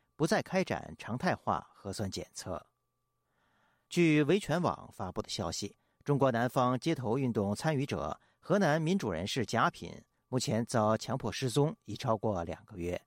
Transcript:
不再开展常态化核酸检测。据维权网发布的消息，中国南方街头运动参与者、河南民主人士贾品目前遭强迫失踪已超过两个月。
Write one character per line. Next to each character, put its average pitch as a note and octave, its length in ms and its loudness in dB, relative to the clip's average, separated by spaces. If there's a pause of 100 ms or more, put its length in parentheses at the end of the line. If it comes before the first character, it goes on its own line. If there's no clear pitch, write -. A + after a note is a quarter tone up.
(160)
不 D#3 100 0
再 F3 160 2
开 F#3 220 0
展 - 340 -4
常 A2+ 200 -6
态 D3+ 180 0
化 - 380 -2
核 G2 200 -10
酸 G2 160 -4
检 F#2 240 -6
测。 - 320 -8 (1200)
据 D#3 360 6
维 E3 160 4
权 E3+ 220 -2
网 - 300 -2
发 F#2 200 -8
布 G#2+ 100 -4
的 - 80 -8
消 F2+ 220 -4
息， - 240 -6 (280)
中 C#3+ 140 2
国 C3 140 4
南 A#2+ 180 2
方 B2+ 280 2
街 E3 160 -2
头 A#2+ 240 0
运 C3 140 0
动 G2+ 240 2
参 D#3 200 0
与 C3+ 100 0
者、 D2+ 340 -4 (200)
河 F#3+ 200 2
南 E3 220 4
民 E3 160 2
主 B2+ 140 -2
人 E2+ 140 -2
士 A2 200 -2
贾 A#2+ 240 2
品 - 240 -10 (340)
目 B2 120 -2
前 A#2 260 0
遭 A2 320 4
强 A#2 200 -4
迫 A2+ 140 -6
失 - 180 -4
踪 C#3+ 260 2 (100)
已 G#2 100 -8
超 A2+ 220 0
过 G2+ 260 -2
两 E2+ 220 -8
个 G#2+ 120 -16
月。 F2 300 -4